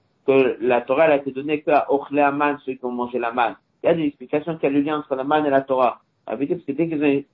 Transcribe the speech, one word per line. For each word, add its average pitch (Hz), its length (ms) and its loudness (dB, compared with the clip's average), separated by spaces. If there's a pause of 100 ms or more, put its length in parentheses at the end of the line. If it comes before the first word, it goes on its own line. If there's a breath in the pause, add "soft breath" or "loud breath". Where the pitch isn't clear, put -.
(260)
que 135 340 4
la 120 220 2
Torah, 135 240 2
elle 160 80 6
a - 40 4
été 139 140 -4
donnée 147 300 -4
qu'à 147 280 2
Ochlei 139 320 0
Aman, 143 440 2
ceux 131 80 -6
qui 127 120 -12
ont 123 60 -6
mangé 123 260 -6
la 117 140 -4
manne. 117 240 0 (260)
Il - 60 0
y - 20 2
a 170 40 4
des 165 100 -2
explications 151 540 -4
qu'il - 60 -16
y 139 100 0
a - 20 0
le 143 60 2
lien 151 180 -2
entre 143 160 -6
la 131 80 -4
manne 151 220 0
et 143 40 0
la 135 120 4
Torah. 131 400 0 (240)
Rabbi 127 220 -6
dit 175 100 -2
que 165 80 -14
c'est 143 80 -6
dès 165 160 -2
qu'ils 151 140 -4
ont 139 200 2 (100)